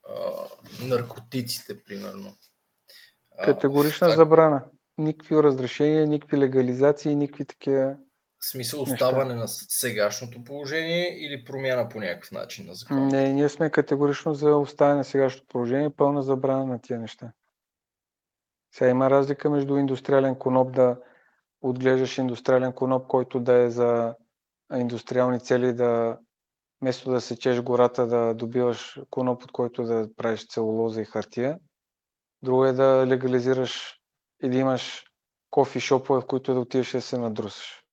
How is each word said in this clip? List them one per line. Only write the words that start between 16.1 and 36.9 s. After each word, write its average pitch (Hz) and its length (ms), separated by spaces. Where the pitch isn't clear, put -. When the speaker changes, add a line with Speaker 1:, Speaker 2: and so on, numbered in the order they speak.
Speaker 2:
забрана 135 420
на 123 160
тия 120 180
неща. 113 320
Сега 131 180
има 131 200
разлика 139 400
между 139 280
индустриален 135 580
коноп, 127 360
да 123 260
отглеждаш 127 560
индустриален 127 560
коноп, 131 340
който 127 320
да 123 140
е 123 160
за 120 460
индустриални 123 640
цели, 123 340
да 117 460
вместо 131 300
да 123 100
сечеш 120 400
гората, 123 460
да 117 260
добиваш 120 680
коноп, 127 340
от - 80
който 123 320
да 113 320
правиш 113 320
целулоза 110 540
и 104 40
хартия. 123 540
Друго 131 220
е 131 80
да 131 340
легализираш 127 920
и 135 60
да 127 80
имаш 131 480
кофи 131 300
шопове, 131 420
в 131 60
които 131 260
да 127 60
отидеш 123 320